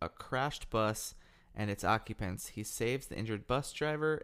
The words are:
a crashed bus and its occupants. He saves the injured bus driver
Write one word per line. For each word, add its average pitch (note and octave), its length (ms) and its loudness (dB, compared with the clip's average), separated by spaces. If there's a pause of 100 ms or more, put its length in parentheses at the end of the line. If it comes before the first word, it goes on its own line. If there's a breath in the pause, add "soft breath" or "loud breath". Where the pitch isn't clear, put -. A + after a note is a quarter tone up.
a E2 80 0
crashed - 580 -2
bus A2 460 2 (400 soft breath)
and G#2 160 0
its G2+ 120 -2
occupants. G#2+ 680 0
He - 140 -8
saves A#2+ 440 0
the - 100 -10
injured A2 300 -2
bus C3 260 2
driver D3+ 520 0